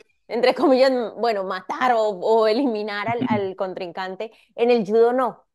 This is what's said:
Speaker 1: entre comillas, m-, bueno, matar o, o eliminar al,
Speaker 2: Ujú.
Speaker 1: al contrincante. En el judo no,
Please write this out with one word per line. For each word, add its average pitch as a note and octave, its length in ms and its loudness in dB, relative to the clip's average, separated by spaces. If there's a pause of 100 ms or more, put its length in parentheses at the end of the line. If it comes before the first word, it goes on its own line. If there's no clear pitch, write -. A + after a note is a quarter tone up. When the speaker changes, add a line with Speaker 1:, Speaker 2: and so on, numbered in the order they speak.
(280)
Speaker 1:
entre B3 260 2
comillas, C4 360 4
m-, B3 280 -2
bueno, G#3 260 -2
matar A#3+ 500 -2
o, A3 60 2 (100)
o A3 380 2
eliminar G#3+ 600 -2
al, A#3+ 160 -4
Speaker 2:
Ujú. - 40 -4
Speaker 1:
al G3 280 -2
contrincante. F#3+ 760 -8 (240)
En A#3+ 140 2
el A#3 160 2
judo A3+ 280 4
no, B3 400 -4